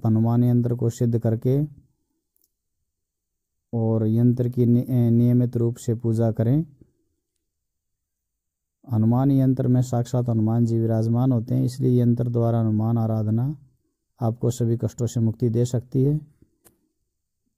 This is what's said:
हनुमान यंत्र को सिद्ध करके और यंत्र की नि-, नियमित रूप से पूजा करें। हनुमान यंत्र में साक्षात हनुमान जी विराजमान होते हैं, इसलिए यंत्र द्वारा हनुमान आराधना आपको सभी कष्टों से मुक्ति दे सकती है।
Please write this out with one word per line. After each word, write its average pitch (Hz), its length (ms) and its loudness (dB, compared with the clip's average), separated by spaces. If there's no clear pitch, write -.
हनुमान 117 380 2
यंत्र 120 300 0
को 120 160 -2
सिद्ध 120 280 -2
करके 117 380 0
और 113 360 0
यंत्र 120 400 2
की 123 180 0
नि-, 120 220 2
नियमित 120 680 2
रूप 117 200 -2
से - 180 -4
पूजा 113 380 0
करें। 127 320 0
हनुमान 117 460 0
यंत्र 131 380 2
में 127 140 2
साक्षात 120 460 -2
हनुमान 113 380 0
जी 113 140 -2
विराजमान 113 520 0
होते 123 220 -2
हैं, 131 100 0
इसलिए 127 380 0
यंत्र 120 260 0
द्वारा 117 320 0
हनुमान 110 380 0
आराधना 110 560 -2
आपको 117 320 -2
सभी 117 240 -2
कष्टों 117 300 -4
से 120 160 -2
मुक्ति 113 280 -2
दे 120 160 0
सकती 123 380 -2
है। 147 140 0